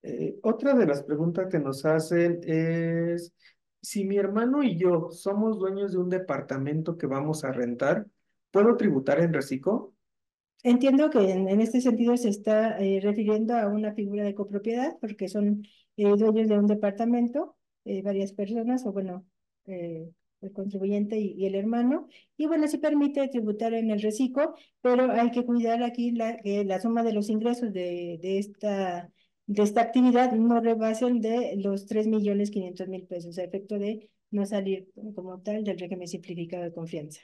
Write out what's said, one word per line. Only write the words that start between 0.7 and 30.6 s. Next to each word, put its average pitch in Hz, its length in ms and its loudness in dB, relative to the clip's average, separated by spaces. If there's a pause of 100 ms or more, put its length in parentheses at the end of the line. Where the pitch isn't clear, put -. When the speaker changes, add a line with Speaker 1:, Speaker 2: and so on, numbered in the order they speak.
Speaker 1:
de 226 100 6
las 143 160 0
preguntas 165 480 -2
que 160 100 0
nos 135 260 -4
hacen 170 580 2
es, 165 880 -2 (480)
si 196 240 -4
mi 196 120 0
hermano 226 440 0
y 196 160 0
yo 170 320 2
somos 208 480 -2
dueños 190 340 -2
de 180 60 -2
un 180 120 0
departamento 151 880 -4
que 143 100 -4
vamos 147 360 -2
a 131 80 -4
rentar, 123 540 0 (460)
¿puedo 226 260 6
tributar 143 420 2
en 165 140 4
reciclo? 143 640 -2 (680)
Speaker 2:
Entiendo 269 460 6
que 285 100 4
en, 190 300 2
en 202 120 4
este 233 200 2
sentido 240 340 4
se 240 140 2
está, 214 500 2
eh, 196 220 2
refiriendo 214 540 2
a 214 120 2
una 214 260 0
figura 208 300 -2
de 202 100 0
copropiedad, 208 680 -2
porque 208 260 -6
son, 208 360 0 (340)
eh, 208 100 4 (100)
dueños 220 300 4
de 208 100 4
un 208 100 4
departamento, 233 920 0 (280)
eh, 196 160 -4
varias 196 320 -2
personas, 233 520 -2
o 196 60 -4
bueno, 190 340 -6 (400)
eh, 170 440 -10 (320)
el 190 100 -12
contribuyente 202 680 -2
y, 208 160 -4
y 190 120 -4
el 196 100 -2
hermano. 240 520 0 (300)
Y 302 100 -2
bueno, 302 200 2
sí 302 100 -2
permite 285 500 2
tributar 226 460 -2
en 226 180 0
el 208 100 0
reciclo, 254 540 0 (260)
pero 247 300 4
hay 233 200 2
que 247 140 -2
cuidar 233 380 0
aquí 240 280 -2
la, 233 260 -4
que 202 280 -2
la 190 140 -2
suma 233 240 0
de 226 100 0
los 208 160 -2
ingresos 233 420 -2
de, 175 500 -6
de 190 180 -2
esta, 196 720 -4 (340)
de 208 180 2
esta 208 180 4
actividad 247 520 4
no 233 260 4
rebasen 226 600 0